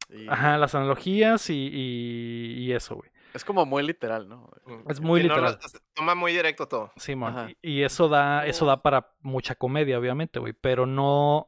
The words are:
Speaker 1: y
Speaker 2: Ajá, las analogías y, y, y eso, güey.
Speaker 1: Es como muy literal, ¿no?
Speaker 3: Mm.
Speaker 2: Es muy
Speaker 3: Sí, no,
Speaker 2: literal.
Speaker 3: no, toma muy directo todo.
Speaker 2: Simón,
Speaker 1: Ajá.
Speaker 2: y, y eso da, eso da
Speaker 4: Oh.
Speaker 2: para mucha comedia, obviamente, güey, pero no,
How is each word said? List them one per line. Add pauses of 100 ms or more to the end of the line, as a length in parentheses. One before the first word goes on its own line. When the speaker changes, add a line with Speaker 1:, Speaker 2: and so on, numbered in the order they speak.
Speaker 1:
y
Speaker 2:
Ajá,
las
analogías
y, (180)
y, (120)
y
eso,
güey. (260)
Speaker 1:
Es
como
muy
literal,
¿no? (160)
Speaker 3:
Mm.
Speaker 2:
Es
muy
Speaker 3:
Sí,
no,
Speaker 2:
literal.
Speaker 3:
no, (140)
toma
muy
directo
todo.
Speaker 2:
Simón,
Speaker 1:
Ajá. (120)
Speaker 2:
y,
y
eso
da,
eso
da
Speaker 4:
Oh.
Speaker 2:
para
mucha
comedia,
obviamente,
güey,
pero
no,